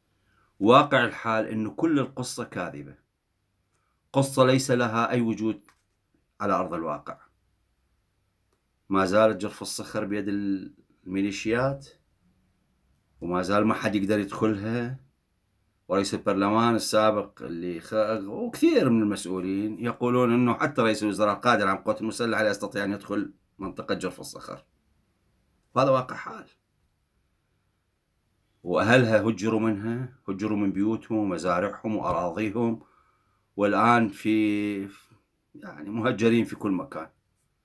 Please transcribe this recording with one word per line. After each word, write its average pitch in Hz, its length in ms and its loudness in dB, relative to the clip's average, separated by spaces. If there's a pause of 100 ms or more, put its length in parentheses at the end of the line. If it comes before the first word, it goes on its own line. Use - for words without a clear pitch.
(600)
واقع 127 460 6
الحال 110 420 -2
إنه 107 240 -4
كل 156 280 0
القصة 123 440 -6
كاذبة، 71 520 -10 (1160)
قصة 135 320 4
ليس 131 260 4
لها 117 400 0
أي 123 100 2
وجود 110 400 -2 (800)
على 101 120 0
أرض 90 200 -2
الواقع. 80 440 -8 (1700)
ما 95 160 2
زالت 104 360 4
جرف - 200 -8
الصخر 104 440 -8
بيد 101 220 -4
الميليشيات، 101 1600 -4 (1300)
وما 90 200 -2
زال 101 240 2
ما 110 80 2
حد 104 220 -2
يقدر 104 240 0
يدخلها. 110 800 -4 (880)
ورئيس 98 260 0
البرلمان 104 640 2
السابق 107 640 0
اللي 85 380 -8
خ-، 107 480 -2
وكثير 226 640 2
من 113 120 4
المسؤولين 98 800 -2
يقولون 120 540 2
إنه 123 200 4
حتى 143 280 0
رئيس 107 220 2
الوزراء 104 320 2
القادر 107 320 2
عن 98 80 2
القوات - 260 -4
المسلحة 110 420 -2
لا 107 60 2
يستطيع 101 340 -4
أن 98 80 -2
يدخل 101 420 -6 (260)
منطقة 95 360 -6
جرف 90 240 -8
الصخر. - 440 -16 (1120)
وهذا 135 140 4
واقع 127 260 0
حال. - 300 -14 (2250)
وأهلها 107 580 4
هجروا 110 380 0
منها، 113 540 -4 (160)
هجروا 104 280 -2
من 101 140 0
بيوتهم 107 460 -2
ومزارعهم 95 800 -2
وأراضيهم، 98 880 -2 (720)
والآن 110 520 4
في، 104 800 0 (680)
يعني، 98 340 -16
مهجرين 113 560 2
في - 100 -12
كل 104 160 -4
مكان، 82 380 -6 (560)